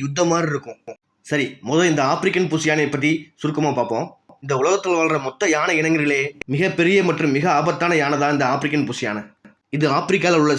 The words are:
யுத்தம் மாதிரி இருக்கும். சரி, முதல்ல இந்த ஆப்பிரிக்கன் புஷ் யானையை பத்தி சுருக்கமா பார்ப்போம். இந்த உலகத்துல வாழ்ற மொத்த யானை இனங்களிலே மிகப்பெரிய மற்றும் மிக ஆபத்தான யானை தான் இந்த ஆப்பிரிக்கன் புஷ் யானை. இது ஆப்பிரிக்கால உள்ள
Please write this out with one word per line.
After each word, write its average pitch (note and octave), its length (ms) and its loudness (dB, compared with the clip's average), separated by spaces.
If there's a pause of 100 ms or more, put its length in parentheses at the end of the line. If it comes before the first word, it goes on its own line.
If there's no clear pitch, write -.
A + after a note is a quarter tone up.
யுத்தம் D#3 300 0
மாதிரி E3 220 0
இருக்கும். A#2+ 240 -8 (520)
சரி, C#3+ 180 0 (200)
முதல்ல E3 240 4
இந்த D3 200 2
ஆப்பிரிக்கன் F3+ 400 0
புஷ் D#3 180 -2
யானையை D3+ 240 2
பத்தி D3 180 0 (300)
சுருக்கமா D3+ 380 0
பார்ப்போம். A2+ 260 -2 (380)
இந்த C#3 180 -4
உலகத்துல F#3 380 0
வாழ்ற D#3 260 0
மொத்த F3 300 -2
யானை E3 260 0
இனங்களிலே D3 400 0 (340)
மிகப்பெரிய F#3 540 2
மற்றும் D3+ 280 0
மிக E3 200 2
ஆபத்தான E3 460 0
யானை C#3+ 200 0
தான் D3 140 2
இந்த C3+ 160 2
ஆப்பிரிக்கன் D3 360 -2
புஷ் A#2+ 180 -6
யானை. G#2 160 -6 (540)
இது D3+ 80 2 (120)
ஆப்பிரிக்கால E3+ 460 2
உள்ள D3 140 2